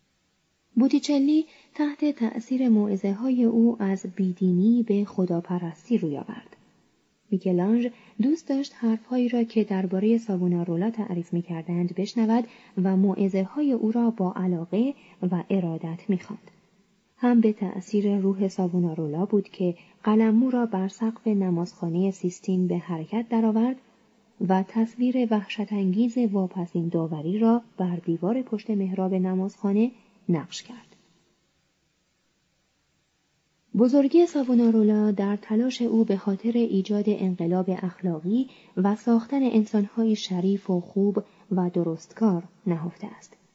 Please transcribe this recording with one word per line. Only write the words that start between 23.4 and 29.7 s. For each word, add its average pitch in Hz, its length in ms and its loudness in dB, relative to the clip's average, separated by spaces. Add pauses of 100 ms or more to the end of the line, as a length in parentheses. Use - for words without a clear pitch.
و 190 200 2
تصویر 240 640 -2
وحشت‌انگیز 208 880 -2
واپسین 185 720 -2
داوری 165 500 -4
را 226 240 4 (140)
بر 180 200 -2
دیوار 175 460 -2
پشت 226 280 -8
محراب 190 440 -2
نمازخانه 196 760 0 (380)